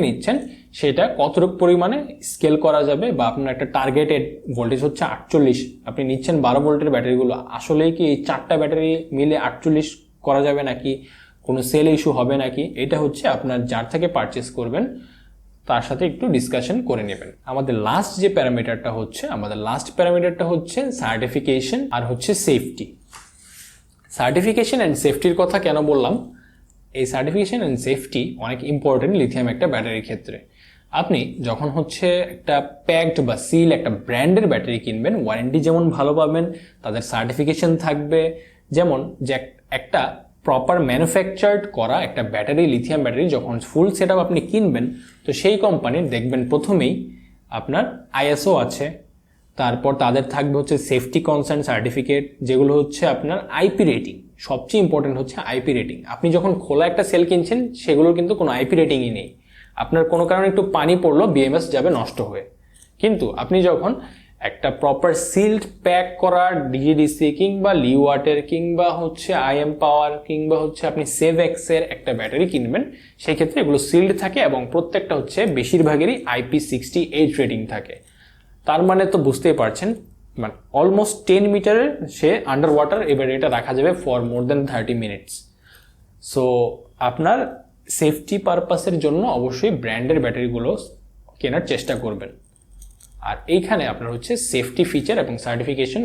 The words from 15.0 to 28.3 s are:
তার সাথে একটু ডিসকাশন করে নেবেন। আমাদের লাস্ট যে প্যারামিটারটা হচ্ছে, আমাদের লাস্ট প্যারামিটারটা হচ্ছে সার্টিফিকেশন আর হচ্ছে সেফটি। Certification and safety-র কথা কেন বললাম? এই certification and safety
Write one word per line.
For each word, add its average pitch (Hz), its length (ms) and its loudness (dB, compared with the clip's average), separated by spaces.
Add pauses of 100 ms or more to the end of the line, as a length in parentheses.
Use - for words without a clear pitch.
তার 120 180 0
সাথে 143 240 -4
একটু - 140 -8 (100)
ডিসকাশন 127 420 -2 (120)
করে 113 200 -2
নেবেন। - 200 -10 (220)
আমাদের 131 240 -2 (120)
লাস্ট 180 260 0 (100)
যে 196 120 4
প্যারামিটারটা 120 640 -2
হচ্ছে, - 260 -8 (120)
আমাদের 104 220 -6 (100)
লাস্ট 131 200 -4 (100)
প্যারামিটারটা 175 540 2
হচ্ছে 170 280 -4 (200)
সার্টিফিকেশন 127 800 -2 (160)
আর 123 140 -2
হচ্ছে 123 220 -2 (140)
সেফটি। - 400 0 (1300)
Certification 214 680 2
and 151 180 0
safety-র 147 380 2
কথা 180 240 2
কেন 151 120 2 (140)
বললাম? 139 220 2 (880)
এই 131 140 0
certification 185 540 -2
and 127 180 -2
safety 131 360 -2 (240)